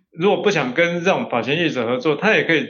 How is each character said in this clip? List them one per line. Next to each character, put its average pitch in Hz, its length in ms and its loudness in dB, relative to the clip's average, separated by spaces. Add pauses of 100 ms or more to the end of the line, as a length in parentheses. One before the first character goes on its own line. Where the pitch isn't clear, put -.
(120)
如 170 180 0
果 180 100 2
不 - 80 0
想 139 240 0
跟 170 300 0
这 185 80 2
种 135 180 0
保 120 140 -2
全 139 160 -2
业 170 100 0
者 123 160 -4
合 123 140 -2
作， 147 160 0
他 202 200 0
也 156 100 2
可 165 100 2
以 127 160 0